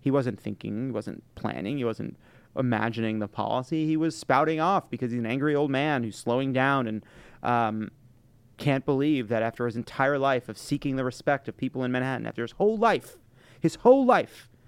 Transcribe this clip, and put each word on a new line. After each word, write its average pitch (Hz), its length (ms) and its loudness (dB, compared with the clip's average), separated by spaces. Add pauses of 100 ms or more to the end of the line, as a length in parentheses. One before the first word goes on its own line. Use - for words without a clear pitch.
he 143 100 0
wasn't 123 280 0
thinking, 107 480 -6
he 131 60 -6
wasn't - 320 -8 (120)
planning, 107 420 -6
he 127 60 -4
wasn't 110 320 -6 (400)
imagining 113 640 0
the 104 100 -4
policy. 127 580 -2
He 156 120 0
was 160 180 -2
spouting 156 440 2
off 175 280 0
because 123 240 -4
he's 123 80 -2
an 113 60 -4
angry 139 280 0
old 143 160 2
man 135 320 0
who's 110 140 -6
slowing 131 360 0
down 131 340 2
and, 110 180 -6 (380)
um, 110 480 0 (640)
can't 135 300 0
believe 139 420 2
that 110 140 0
after 117 240 -4
his 113 100 -4
entire 135 420 0
life 135 300 0
of 107 80 -8
seeking 139 400 -4
the 131 80 -2
respect 131 440 -2
of 113 80 -12
people 131 280 -4
in 123 80 -2
Manhattan, 127 340 -2
after 110 160 -8
his 117 100 -6
whole 208 260 2
life, 202 400 2 (420)
his 165 140 2
whole 262 320 8
life 202 420 2 (180)